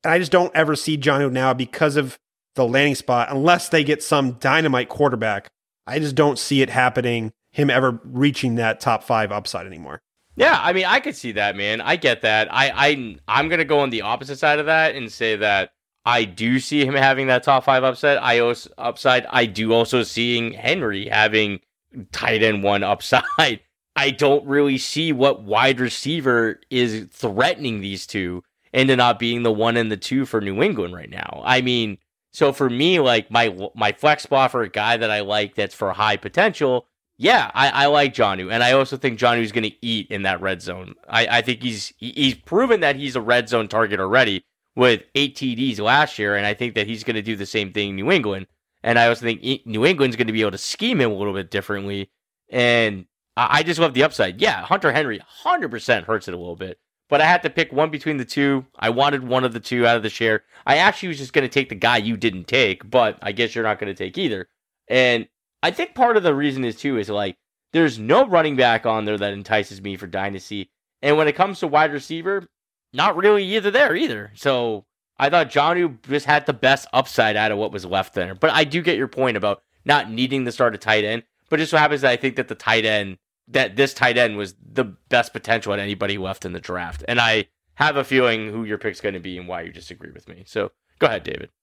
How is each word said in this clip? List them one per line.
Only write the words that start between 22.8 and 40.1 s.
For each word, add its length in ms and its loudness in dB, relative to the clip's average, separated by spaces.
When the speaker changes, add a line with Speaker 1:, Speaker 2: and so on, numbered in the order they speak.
Speaker 2:
<laughs> 20 -2
upside. 760 0
I 140 0
don't 360 2
really 300 2
see 340 -4
what 320 0
wide 380 2
receiver 880 -2
is 420 -2
threatening 680 -2
these 260 -10
two 340 -6
into 240 4
not 240 4
being 240 -2
the 80 2
one 240 2
and 160 0
the 60 -4
two 280 -2
for 140 -2
New 240 -2
England 300 -2
right 160 -16
now. 340 -12
I 160 2
mean, 380 -2
so 220 2
for 160 0
me, 320 2
like, 280 2
my, 240 2
my 160 0
flex 320 0
spot 280 2
for 100 -2
a 80 -4
guy 260 0
that 160 -2
I 80 -2
like 360 -4
that's 200 -4
for 160 -4
high 240 0
potential, 720 0
yeah, 320 2
I, 160 2
I 40 6
like 260 4
Jonnu, 360 0
and 140 0
I 80 4
also 240 2
think 240 -4
Jonnu's 320 2
gonna 200 -2
eat 280 -6
in 120 -6